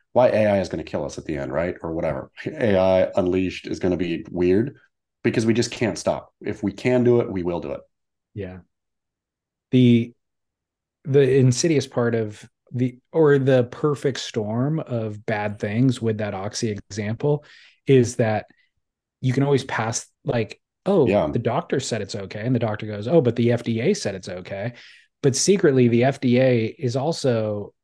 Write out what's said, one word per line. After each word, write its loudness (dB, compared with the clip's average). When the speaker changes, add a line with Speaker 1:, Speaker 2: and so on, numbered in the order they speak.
Speaker 1:
why 4
A 2
I 2
is -4
gonna -6
kill -6
us -10
at -14
the -6
end, -8
right? -4
Or -8
whatever. -4
A 0
I 4
unleashed 0
is -8
gonna 0
be -4
weird 0
because 0
we 4
just -2
can't -4
stop. -4
If -8
we -2
can 0
do 6
it, -4
we -4
will -4
do -10
it. -10
Speaker 2:
Yeah. -12
The, 4
the 4
insidious 2
part -2
of -6
the, -4
or 6
the 4
perfect -4
storm -4
of -6
bad -4
things 0
with -2
that -6
oxy -6
example -4
is 4
that -2
you -2
can 2
always 2
pass, -6
like, -4
"Oh, 4
Speaker 1:
Yeah. 2
Speaker 2:
the -2
doctor -2
said -6
it's -10
okay." -10
And 0
the 2
doctor -4
goes, -8
"Oh, 4
but 2
the 2
F 0
D -2
A 0
said -6
it's -12
okay." -10
But 2
secretly, 4
the 4
F 0
D 2
A 4
is -6
also -2